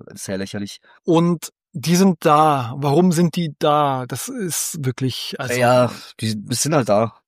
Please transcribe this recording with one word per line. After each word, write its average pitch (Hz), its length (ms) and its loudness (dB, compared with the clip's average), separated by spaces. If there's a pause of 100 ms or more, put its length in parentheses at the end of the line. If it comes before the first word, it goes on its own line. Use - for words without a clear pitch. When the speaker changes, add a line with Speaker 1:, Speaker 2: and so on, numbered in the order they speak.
(140)
Speaker 1:
sehr 98 240 -8
lächerlich. 101 400 -10 (260)
Speaker 2:
Und 170 460 0 (220)
die 160 240 0
sind 185 280 4
da. 147 520 2
Warum 147 360 2
sind 165 240 2
die 165 220 -4
da? 147 480 0
Das 123 220 -10
ist 202 560 -8
wirklich, - 540 -6
also 123 200 -6
Speaker 1:
Ja, 123 320 4 (300)
die, 110 160 -2
die 110 180 -6
sind 143 200 0
halt 135 140 2
da. 107 260 2 (120)